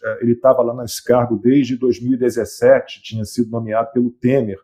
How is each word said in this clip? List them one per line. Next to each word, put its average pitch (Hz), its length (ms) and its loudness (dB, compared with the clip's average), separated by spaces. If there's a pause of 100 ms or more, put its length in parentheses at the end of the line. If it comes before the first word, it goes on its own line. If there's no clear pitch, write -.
Eh, 110 160 -6
ele 120 160 2
tava 127 260 4
lá 117 140 -2
nesse 120 260 -12
cargo 120 340 2
desde 123 400 2
dois 120 240 0
mil 123 120 -2
e 127 60 -2
dezessete, 120 840 0
tinha 110 220 -8
sido 113 260 -4
nomeado 113 420 -4
pelo 123 180 0
Temer 123 520 0